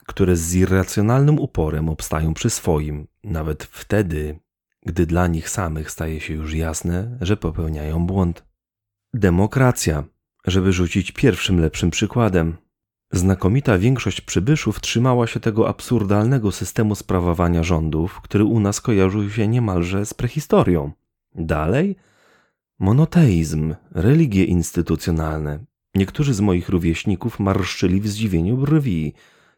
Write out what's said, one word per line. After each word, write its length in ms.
które 300
z 200
irracjonalnym 840
uporem 500
obstają 440
przy 160
swoim, 580
nawet 400
wtedy, 760
gdy 200
dla 220
nich 220
samych 420
staje 280
się 140
już 200
jasne, 680
że 160
popełniają 680
błąd. 400
Demokracja, 880
żeby 280
rzucić 380
pierwszym 480
lepszym 300
przykładem. 680
Znakomita 640
większość 440
przybyszów 600
trzymała 460
się 120
tego 300
absurdalnego 840
systemu 440
sprawowania 680
rządów, 580
który 220
u 160
nas 220
kojarzył 480
się 180
niemalże 580
z 80
prehistorią. 760
Dalej? 600
Monoteizm, 960
religie 520
instytucjonalne. 1200
Niektórzy 380
z 80
moich 280
rówieśników 720
marszczyli 640
w 60
zdziwieniu 500
brwi. 560